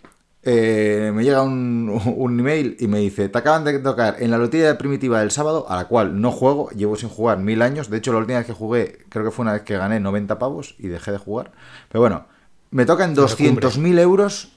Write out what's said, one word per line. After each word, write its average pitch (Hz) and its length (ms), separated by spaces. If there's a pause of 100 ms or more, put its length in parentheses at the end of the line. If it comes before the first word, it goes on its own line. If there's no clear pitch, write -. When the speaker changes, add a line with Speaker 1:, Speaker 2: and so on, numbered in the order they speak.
(440)
Speaker 1:
eh, 107 680
me 110 100
llega 135 180
un, 120 600
<laughs> 117 120
un 123 240
email 135 400
y 117 80
me 104 120
dice, 101 300
"Te 120 100
acaban 156 240
de 147 160
tocar 120 400
en 117 120
la 117 60
lotería 147 400
primitiva 135 420
del 107 120
sábado", 151 380
a 92 60
la 90 100
cual 101 360
no 120 100
juego, 139 380
llevo 104 260
sin 107 140
jugar 107 300
mil 110 220
años. 139 280
De 107 80
hecho, 117 160
la 113 60
última 117 180
vez 117 100
que 117 60
jugué, 110 460 (100)
creo 110 160
que 110 60
fue 120 120
una 110 100
vez 104 100
que 104 140
gané 104 220
noventa 101 380
pavos 143 400
y 110 100
dejé 87 240
de 101 60
jugar. 107 340 (400)
Pero 110 100
bueno, 104 240 (460)
me 127 140
tocan 170 240
Speaker 2:
La 147 60
cumbre. 139 80
Speaker 1:
doscientos 127 560
mil 175 180
euros 190 580